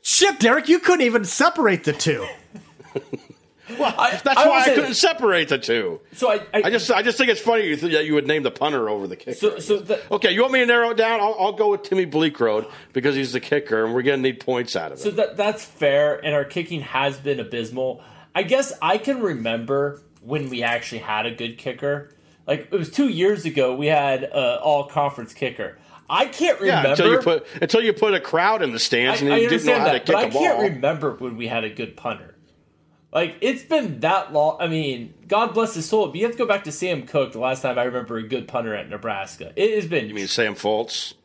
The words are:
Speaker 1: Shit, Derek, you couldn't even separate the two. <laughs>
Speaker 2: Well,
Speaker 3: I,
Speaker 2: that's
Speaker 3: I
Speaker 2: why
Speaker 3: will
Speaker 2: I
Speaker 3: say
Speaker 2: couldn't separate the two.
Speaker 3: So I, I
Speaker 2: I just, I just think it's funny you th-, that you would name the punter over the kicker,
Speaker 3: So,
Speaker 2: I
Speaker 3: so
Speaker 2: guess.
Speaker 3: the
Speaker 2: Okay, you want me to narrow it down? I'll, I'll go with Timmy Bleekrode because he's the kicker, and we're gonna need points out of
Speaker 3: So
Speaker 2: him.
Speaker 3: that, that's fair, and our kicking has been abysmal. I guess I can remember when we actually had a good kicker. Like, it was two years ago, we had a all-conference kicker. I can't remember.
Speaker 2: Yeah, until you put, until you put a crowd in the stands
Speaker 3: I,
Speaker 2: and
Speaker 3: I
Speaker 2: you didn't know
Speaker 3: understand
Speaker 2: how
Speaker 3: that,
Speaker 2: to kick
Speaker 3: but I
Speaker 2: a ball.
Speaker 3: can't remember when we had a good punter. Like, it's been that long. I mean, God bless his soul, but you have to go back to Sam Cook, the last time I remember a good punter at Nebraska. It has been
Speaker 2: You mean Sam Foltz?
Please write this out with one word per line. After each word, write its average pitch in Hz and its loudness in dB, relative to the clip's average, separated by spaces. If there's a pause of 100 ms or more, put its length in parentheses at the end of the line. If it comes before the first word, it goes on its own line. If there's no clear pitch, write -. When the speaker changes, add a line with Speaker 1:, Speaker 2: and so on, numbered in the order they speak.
Speaker 1:
Shit, 392 4
Derek, 247 4
you 349 8
couldn't 349 4
even 226 2
separate 269 2
the 151 0
two. 123 -2 (680)
<laughs> - -6 (760)
Speaker 2:
Well, 269 0
Speaker 3:
I, 240 4
Speaker 2:
that's 208 -4
Speaker 3:
I 269 6
Speaker 2:
why - 8
Speaker 3:
will 285 6
Speaker 2:
I 262 4
Speaker 3:
say 269 6
Speaker 2:
couldn't 269 2
separate 220 2
the 139 2
two. 104 -2 (140)
Speaker 3:
So 247 0
I, 208 4 (180)
I 208 2
Speaker 2:
I - 2
just, 233 0
I 208 4
just 233 0
think 254 4
it's - 0
funny 226 2
you 151 0
th-, 160 -2
that 156 2
you 151 0
would 139 2
name 151 0
the 123 0
punter 135 0
over 101 -4
the 90 -8
kicker, - -12
Speaker 3:
So, 208 0
Speaker 2:
I - -10
Speaker 3:
so 202 0
Speaker 2:
guess. 165 -12
Speaker 3:
the - -2
Speaker 2:
Okay, 202 2
you 208 2
want 262 2
me 262 4
to 247 4
narrow 233 4
it 226 0
down? 226 2
I'll, 208 0
I'll 196 2
go 208 2
with 202 0
Timmy 190 0
Bleekrode 135 0 (220)
because 135 0
he's 131 -2
the 127 -2
kicker, 135 0
and 117 -2
we're 127 0
gonna 139 2
need 127 0
points 123 -2
out 80 -4
of 67 -16
Speaker 3:
So 208 -2
Speaker 2:
him. 185 -6
Speaker 3:
that, 208 0
that's 208 -2
fair, 147 2
and 151 0
our 143 0
kicking 165 -6
has 135 -2
been 139 -4
abysmal. 120 -6 (320)
I 190 0
guess 262 0 (120)
I 190 2
can 269 -2
remember 139 -2 (220)
when 135 -6
we 120 -6
actually 120 -4
had 107 -4
a 120 -6
good 117 -10
kicker. 143 -6 (340)
Like, 151 -4
it 202 -2
was 165 -4
two 277 2
years 180 0
ago, 131 2
we 147 -2
had 139 2
a 123 -2
all-conference 143 -2
kicker. 117 -8 (280)
I 190 2
can't - 0
remember. 196 2
Speaker 2:
Yeah, - 4
until 185 4
you 254 4
put, 175 0 (120)
until 220 2
you 220 2
put 214 2
a 180 2
crowd 190 2
in 131 -2
the 113 -6
stands 131 0
Speaker 3:
I, - 0
Speaker 2:
and 143 4
Speaker 3:
I - 4
Speaker 2:
you 233 4
didn't - 0
know - 4
Speaker 3:
understand 143 2
Speaker 2:
how 151 4
Speaker 3:
that, - -2
Speaker 2:
to - -
kick - 2
Speaker 3:
but 214 2
I 220 0
Speaker 2:
a - -6
ball. 139 2
Speaker 3:
can't 226 2
remember 143 -2
when 123 -8
we 113 -8
had 117 -2
a 107 -4
good 113 -10
punter. - -10 (800)
Like, 165 -2
it's 262 -2
been 208 -2
that 170 0
long. 156 2
I 175 -2
mean, 143 -4 (120)
God 220 0
bless 220 0
his 160 -8
soul, 214 2
but 147 -10
you 202 -2
have 233 -2
to - -10
go 240 0
back 202 0
to 151 -10
Sam 170 -4
Cook, 139 -2
the 113 -12
last 131 -2
time 123 -2
I 120 0
remember 120 -6
a 113 -8
good 113 -4
punter 113 -6
at 98 -10
Nebraska. 101 -10
It 214 2
has 196 -2
been 135 -2
Speaker 2:
You 107 -12
mean 98 -6
Sam 107 -2
Foltz? 107 -4 (120)